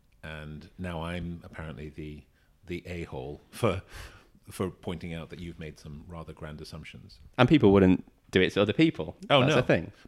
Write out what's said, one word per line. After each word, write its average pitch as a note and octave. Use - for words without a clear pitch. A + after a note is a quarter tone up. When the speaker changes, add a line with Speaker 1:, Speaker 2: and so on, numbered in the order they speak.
Speaker 1:
and D2+
now F2
I'm E2+
apparently D#2
the, D2+
the F2
a-hole D2+
for, F#2
for G2
pointing E2+
out E2
that D2
you've E2+
made D#2
some D2+
rather E2
grand D#2
assumptions. -
Speaker 2:
And B2
people A#2
wouldn't F#2+
do G2
it E2
to G2
other G#2
people. B2
Speaker 1:
Oh, C#3
Speaker 2:
That's C3+
Speaker 1:
no. D3+
Speaker 2:
the B2+
thing. G#2